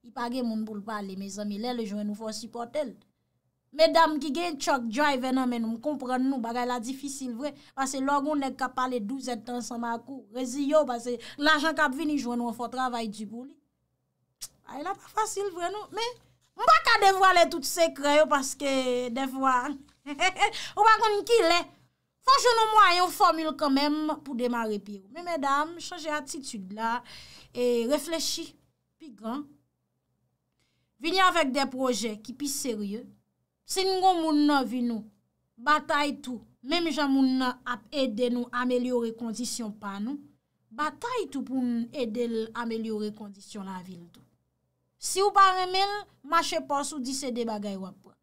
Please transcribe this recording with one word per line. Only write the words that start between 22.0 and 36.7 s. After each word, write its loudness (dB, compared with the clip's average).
fò 8
w 2
jwenn 6
yon 4
mwayen, 8
yon 2
fòmil 4
kanmèm 2
pou -8
demare -2
pye -14
w. -20
Men -12
medam 0
chanje -10
atitid -8
la, -2
reflechi -4
pi -18
gran, -10
vini 0
avèk 4
dè 0
pwojè -2
ki -16
pi -6
serye. -6
Si -2
n 0
g 4
on 4
moun 2
nan 4
vi -4
nou -4
batay 0
tou, -10
menm -2